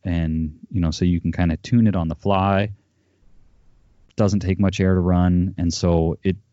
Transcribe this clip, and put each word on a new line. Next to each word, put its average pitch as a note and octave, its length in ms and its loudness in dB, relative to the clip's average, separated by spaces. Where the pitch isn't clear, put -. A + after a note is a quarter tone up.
and, D#2+ 560 -4
you F#2+ 100 -4
know, E2 120 0
so - 120 -4
you F2 160 2
can E2 120 -4
kinda F2 260 -2
tune A#2 300 2
it F#2+ 80 0
on E2 120 -2
the D2+ 80 -6
fly. G2 560 0
Doesn't G2+ 260 2
take F2+ 180 -2
much F#2+ 200 0
air F#2+ 140 2
to F#2 60 2
run, F2+ 580 2
and E2+ 160 -2
so E2 480 0
it, F#2+ 160 -2